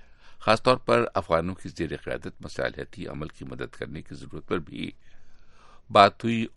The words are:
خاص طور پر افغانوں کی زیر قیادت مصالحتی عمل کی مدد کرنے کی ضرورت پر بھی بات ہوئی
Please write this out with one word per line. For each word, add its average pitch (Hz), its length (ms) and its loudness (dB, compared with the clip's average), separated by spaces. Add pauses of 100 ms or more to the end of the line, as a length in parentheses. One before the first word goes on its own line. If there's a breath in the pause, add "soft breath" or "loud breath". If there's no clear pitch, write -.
(400 soft breath)
خاص 110 240 4
طور 127 140 4
پر 117 360 2
افغانوں 90 420 0
کی - 140 -10
زیر 73 280 -4
قیادت - 440 -8
مصالحتی 67 680 -6
عمل 73 200 -8
کی - 180 -14
مدد 64 340 -10
کرنے - 220 -10
کی - 140 -14
ضرورت 69 320 -14
پر 92 100 0
بھی - 340 -8 (960 soft breath)
بات 101 340 8
ہوئی 113 340 0